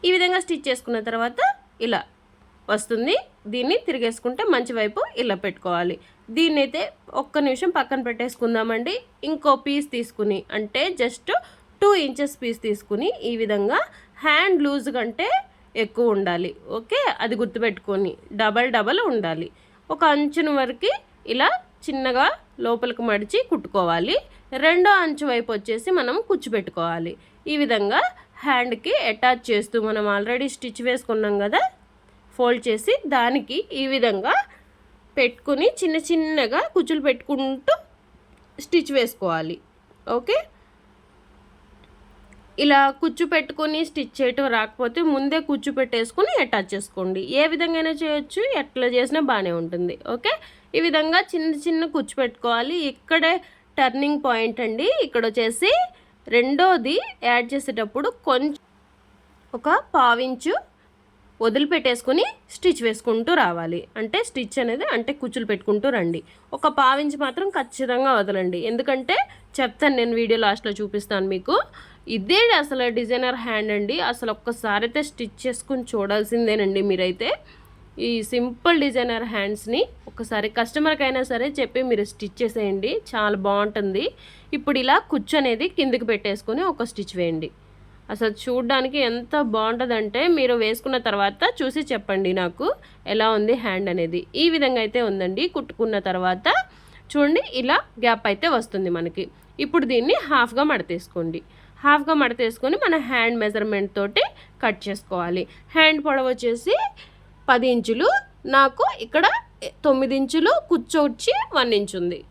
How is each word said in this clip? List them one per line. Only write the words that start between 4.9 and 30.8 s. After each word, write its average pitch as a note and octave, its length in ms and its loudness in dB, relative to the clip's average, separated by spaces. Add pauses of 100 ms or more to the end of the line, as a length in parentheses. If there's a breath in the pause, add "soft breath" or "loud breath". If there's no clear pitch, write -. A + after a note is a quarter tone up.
ఇలా G#3+ 220 0
పెట్టుకోవాలి. F3 520 -2 (400 soft breath)
దీన్నైతే D4+ 440 2 (400)
ఒక్క D4 260 -2
నిమిషం C#4 300 0
పక్కన C#4 300 0
పెట్టేసుకుందామండి. A#3 880 -2 (340)
ఇంకో D4+ 240 2 (140)
పీస్ C#4+ 260 -2
తీసుకుని, G#3+ 460 -2 (180)
అంటే G#3+ 260 -2 (180)
just A#3+ 300 -4 (520 loud breath)
టూ G4+ 80 8 (160)
ఇంచెస్ C#4 340 -4
పీస్ A#3 240 -4
తీసుకుని G#3+ 460 -2 (200)
ఈ - 20 -4 (100)
విధంగా G#3 360 2 (460 loud breath)
హ్యాండ్ D#4 420 4
లూజ్ C#4 300 -2
కంటే A#3 320 -4 (560 soft breath)
ఎక్కువ A3+ 320 2
ఉండాలి. F3+ 340 -2 (280)
ఓకే, G#4+ 240 0 (240)
అది A3+ 160 -2
గుర్తుపెట్టుకొని G3+ 680 -2 (300)
డబల్ A3+ 340 2
డబల్ A#3+ 340 2
ఉండాలి. E3 380 -2 (460 soft breath)
ఒక D4+ 80 -2 (140)
అంచున D4 320 0 (120)
వరకు B3+ 320 -2 (420)
ఇలా C4 160 4 (360)
చిన్నగా C4 400 2 (400)
లోపలికి A#3+ 460 -2
మడిచి G#3 280 0 (120)
కుట్టుకోవాలి. F#3+ 680 0 (480 soft breath)
రెండో F4+ 240 6 (140)
అంచు D4 280 -4
వైపు A#3 260 0
వచ్చేసి A3+ 320 -4 (100)
మనం C4+ 180 0 (120)
కుచ్చు F4+ 260 -2
పెట్టుకోవాలి. E3+ 580 -4 (380 soft breath)
ఈ D4+ 100 0
విధంగా A3 400 2 (420 loud breath)
హ్యాండ్కి B3 480 0 (160)
అటాచ్ B3 400 2
చేస్తూ, A#3 280 0 (100)
మనం G#3+ 260 -2
already A#3 420 -2
స్టిచ్ A#3+ 320 -12